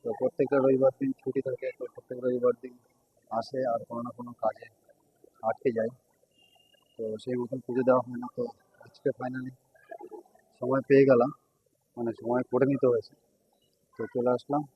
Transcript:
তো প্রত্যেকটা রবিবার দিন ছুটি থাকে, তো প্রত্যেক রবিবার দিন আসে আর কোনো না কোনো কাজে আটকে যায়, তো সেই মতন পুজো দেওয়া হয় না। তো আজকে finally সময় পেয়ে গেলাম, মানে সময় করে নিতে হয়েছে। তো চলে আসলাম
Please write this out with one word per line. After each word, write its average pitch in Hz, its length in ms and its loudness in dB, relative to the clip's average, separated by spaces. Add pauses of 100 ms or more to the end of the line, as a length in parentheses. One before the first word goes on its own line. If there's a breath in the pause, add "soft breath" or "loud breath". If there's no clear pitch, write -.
তো 120 60 -8 (100)
প্রত্যেকটা 131 380 0
রবিবার 131 340 4 (100)
দিন 135 120 -2
ছুটি 131 280 -4
থাকে, 131 380 -6
তো 127 60 -10 (100)
প্রত্যেক 127 300 -14
রবিবার 123 280 2 (100)
দিন 123 160 -16 (520)
আসে 113 360 -4
আর 117 120 -2 (100)
কোনো 117 140 -8
না 120 140 -10
কোনো 120 160 -12
কাজে - 340 -4 (760)
আটকে 113 300 -2
যায়, 113 160 -2 (1080)
তো 117 60 -10 (200)
সেই 127 120 -6
মতন 123 320 -4
পুজো 123 160 -2
দেওয়া 127 240 4
হয় 123 160 -8
না। 123 40 -10 (100)
তো 123 60 -4 (420)
আজকে - 240 -6 (100)
finally 127 340 -8 (1080)
সময় 131 280 0
পেয়ে 139 160 10
গেলাম, 131 260 6 (680)
মানে 117 140 -4 (100)
সময় 120 300 0
করে 127 160 4
নিতে 135 200 0
হয়েছে। 120 280 0 (840)
তো 113 180 -6
চলে 123 160 0
আসলাম 143 320 -2 (140)